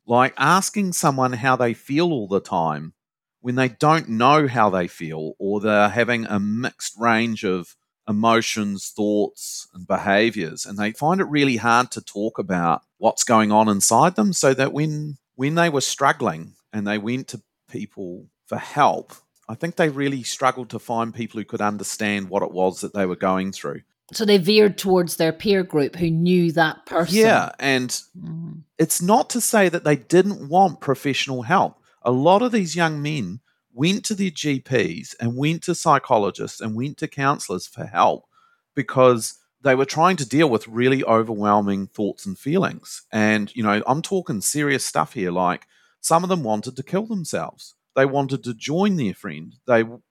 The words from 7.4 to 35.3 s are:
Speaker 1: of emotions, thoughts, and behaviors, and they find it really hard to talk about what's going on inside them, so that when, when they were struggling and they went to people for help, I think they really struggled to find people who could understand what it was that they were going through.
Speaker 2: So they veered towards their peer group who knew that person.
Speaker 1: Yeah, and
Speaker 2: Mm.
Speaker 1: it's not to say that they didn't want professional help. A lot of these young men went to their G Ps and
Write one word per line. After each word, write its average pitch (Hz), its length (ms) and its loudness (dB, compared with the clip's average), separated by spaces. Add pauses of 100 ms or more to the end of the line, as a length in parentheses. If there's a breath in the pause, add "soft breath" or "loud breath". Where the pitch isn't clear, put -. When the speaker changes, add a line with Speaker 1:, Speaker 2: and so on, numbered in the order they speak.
Speaker 1:
of 92 300 -4 (340)
emotions, 110 880 0
thoughts, - 800 -4
and 90 120 -18
behaviors, 98 800 0
and 101 120 -12
they 107 140 -4
find 170 280 -2
it 185 40 -2
really 139 320 0
hard 117 340 2
to 107 120 -12
talk 104 360 -6
about 87 440 -2 (160)
what's - 260 0
going 107 260 4
on 107 180 4
inside 113 460 2
them, 208 200 2
so 139 200 2
that 135 200 -2
when, 151 420 -4 (200)
when 139 180 -2
they 170 160 2
were 139 100 0
struggling 117 720 -2 (200)
and 104 140 -6
they 104 120 -2
went 120 300 -6
to 113 140 -14 (280)
people 101 560 -12 (200)
for - 120 -8
help, - 540 -2 (360)
I 110 60 -12
think 170 220 -8
they 170 120 2
really 139 340 -4
struggled 127 480 -4
to 117 80 -10
find 113 360 -6
people 113 240 -10
who 104 60 -8
could 104 180 -10
understand 104 680 -4
what 95 140 -2
it - 80 -4
was 92 320 0
that - 120 -10
they 98 120 0
were 90 100 -4
going 95 360 0
through. - 280 -10 (320)
Speaker 2:
So 220 140 -4
they 202 120 8
veered 208 380 4
towards 185 400 0
their 160 160 2
peer 196 300 0
group 156 340 -2
who 175 140 0
knew 170 420 4
that 156 340 0
person. 170 300 0
Speaker 1:
Yeah, 208 420 4
and 131 300 0 (300)
Speaker 2:
Mm. 160 440 -12 (160)
Speaker 1:
it's 160 220 0
not 214 300 2
to 247 100 -4
say 202 300 2
that 170 140 -4
they 151 120 4
didn't 175 520 2
want 175 320 2
professional 131 640 -2
help. 143 360 0 (240)
A 120 80 2
lot 160 320 4
of 247 100 0
these 175 240 0
young 156 240 0
men 131 400 -6 (320)
went 180 320 0
to 220 100 -4
their 190 160 -2
G 147 300 -4
Ps 87 540 -2
and 120 220 -4